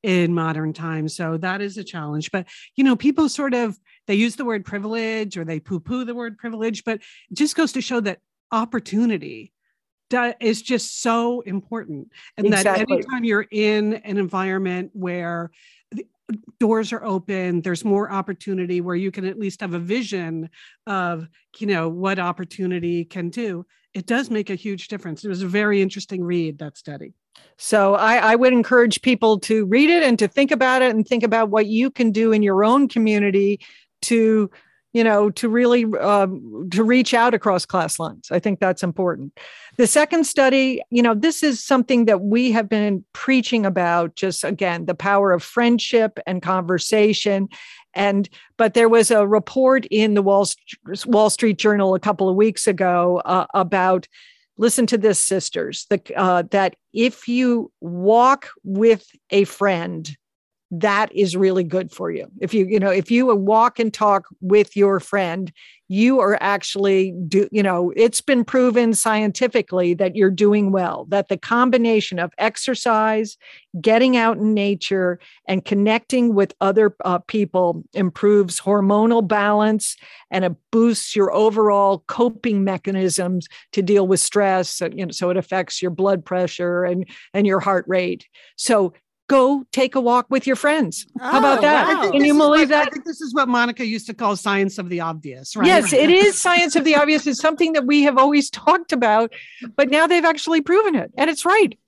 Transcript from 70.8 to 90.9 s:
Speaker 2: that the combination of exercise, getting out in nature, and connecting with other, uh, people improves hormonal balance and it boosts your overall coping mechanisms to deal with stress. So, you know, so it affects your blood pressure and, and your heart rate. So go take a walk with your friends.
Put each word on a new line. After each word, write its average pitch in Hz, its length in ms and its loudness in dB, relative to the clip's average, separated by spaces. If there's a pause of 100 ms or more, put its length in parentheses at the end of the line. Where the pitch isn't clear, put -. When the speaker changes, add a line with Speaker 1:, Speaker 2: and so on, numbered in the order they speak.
Speaker 2:
that 196 180 0
the 190 100 -2
combination 233 840 0
of 170 180 -4
exercise, 220 1000 -2 (460)
getting 233 340 4
out 226 220 2
in 214 160 2
nature, 190 640 -2 (280)
and 185 180 -2
connecting 220 720 0
with 196 260 2
other, 202 420 2
uh, 180 140 0
people 180 640 -2 (100)
improves 202 680 0
hormonal 208 640 2
balance 208 720 0 (320)
and 190 160 -2
it 175 80 -2 (180)
boosts 226 440 0
your 196 180 2
overall 202 720 2
coping 233 580 -2
mechanisms 185 840 -2 (240)
to 202 100 -2
deal 196 240 2
with 185 140 2
stress. 190 500 0
So, - 240 -6
you 180 140 -8
know, 151 40 -10
so 180 200 -4
it 180 60 0
affects 185 440 -4
your 180 80 -2
blood 185 340 -2
pressure 175 600 -4
and, 180 260 -4 (240)
and 202 140 2
your 190 120 2
heart 196 280 0
rate. 180 400 -4 (280)
So 202 380 0 (340)
go 269 440 2
take 254 220 0
a 269 80 0
walk 240 300 2
with 262 160 -2
your 262 80 0
friends. 294 500 -2 (140)